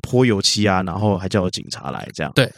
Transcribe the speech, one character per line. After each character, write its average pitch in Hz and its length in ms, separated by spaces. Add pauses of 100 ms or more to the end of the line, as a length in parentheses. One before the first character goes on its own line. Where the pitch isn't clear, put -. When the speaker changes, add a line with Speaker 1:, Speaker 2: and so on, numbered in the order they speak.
Speaker 1:
泼 127 240
油 107 160
漆 104 260
啊， 95 160
然 92 160
后 101 200
还 92 100
叫 98 140
我 92 80
警 - 200
察 - 200
来 - 240
这 - 80
样。 73 120
Speaker 2:
对。 127 240